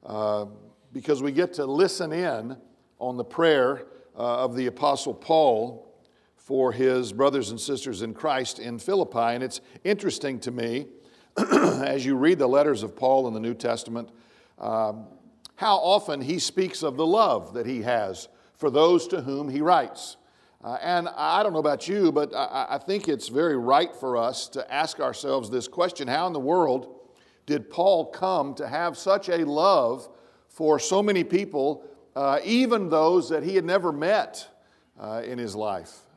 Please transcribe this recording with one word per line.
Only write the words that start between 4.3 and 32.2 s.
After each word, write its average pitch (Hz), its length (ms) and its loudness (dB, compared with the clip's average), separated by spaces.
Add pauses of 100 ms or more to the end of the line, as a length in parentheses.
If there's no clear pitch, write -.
of 117 100 -2
the 127 120 -2
Apostle 135 460 0
Paul 123 800 2 (440)
for 131 340 0
his 127 400 2
brothers 131 380 2
and 113 100 -8
sisters 123 420 -6
in 113 120 -8
Christ 131 460 -4
in 117 200 -10
Philippi. 185 380 0
And 120 260 0
it's 123 160 -8 (240)
interesting 170 560 -2
to 123 120 -8
me, 120 360 -4 (240)
<clears throat> - 260 -14
as 139 680 2
you 135 100 0
read 151 240 4
the 135 80 4
letters 139 340 4
of 107 140 -10
Paul 131 320 2
in 113 60 -4
the 110 80 -6
New 117 120 -2
Testament, 117 560 -6 (480)
um, 110 480 -4 (520)
how 208 180 2
often 175 460 0
he 156 180 -4
speaks - 420 -2
of 147 140 -2
the 156 100 0
love 165 500 2
that 117 100 -4
he 123 160 -6
has 107 480 -2 (260)
for 156 140 0
those 160 400 4
to 185 100 -2
whom 139 300 -6
he 135 100 -4
writes. 151 560 0 (460)
Uh, 123 200 -8
and 175 340 0
I 165 260 0
don't 208 120 0
know 160 60 0
about 147 280 0
you, 185 240 2
but 147 240 0
I, 131 360 -4
I 139 80 -4
think 196 280 -4
it's 139 220 -4
very 147 260 2
right 135 400 2
for 127 220 -4
us 120 320 -2
to 123 240 -8
ask 151 260 -4
ourselves 131 500 -4
this 120 200 -4
question: 175 360 -2
how 147 220 -2
in 175 60 -4
the 151 80 -4
world 151 580 0 (460)
did 110 240 -4
Paul 175 380 2
come 147 480 -2
to 143 120 -8
have 165 300 -4
such 196 320 0
a 170 160 2
love 147 640 2 (400)
for 151 280 2
so 185 240 2
many 202 220 2
people, 151 640 -2 (280)
uh, 139 300 2